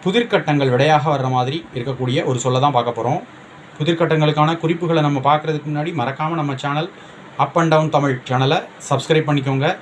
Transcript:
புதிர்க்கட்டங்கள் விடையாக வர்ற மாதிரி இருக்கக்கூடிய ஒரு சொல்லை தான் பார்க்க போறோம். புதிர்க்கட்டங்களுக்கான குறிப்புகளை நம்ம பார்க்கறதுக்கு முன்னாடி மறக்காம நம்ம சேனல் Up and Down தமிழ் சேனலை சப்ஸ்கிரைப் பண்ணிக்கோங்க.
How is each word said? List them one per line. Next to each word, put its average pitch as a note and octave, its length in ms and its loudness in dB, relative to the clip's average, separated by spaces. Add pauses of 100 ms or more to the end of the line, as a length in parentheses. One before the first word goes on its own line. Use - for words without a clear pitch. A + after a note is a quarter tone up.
புதிர்க்கட்டங்கள் E3+ 640 2
விடையாக D3 460 2
வர்ற C3 140 -2
மாதிரி C3 440 -2
இருக்கக்கூடிய B2+ 500 -2
ஒரு C3 140 -2
சொல்லை B2+ 220 0
தான் C#3+ 120 2
பார்க்க A#2+ 300 0
போறோம். C#3 200 0 (560)
புதிர்க்கட்டங்களுக்கான D#3 800 2
குறிப்புகளை E3 440 0
நம்ம C#3+ 320 2
பார்க்கறதுக்கு D3+ 400 -4
முன்னாடி D#3 200 -4
மறக்காம C3 340 -4
நம்ம D3+ 280 -4
சேனல் D3 340 -4 (480)
Up D3 180 0
and E3 180 2
Down D#3 140 4
தமிழ் C#3 400 0
சேனலை C3+ 340 2 (280)
சப்ஸ்கிரைப் D3+ 400 0
பண்ணிக்கோங்க. C#3 520 0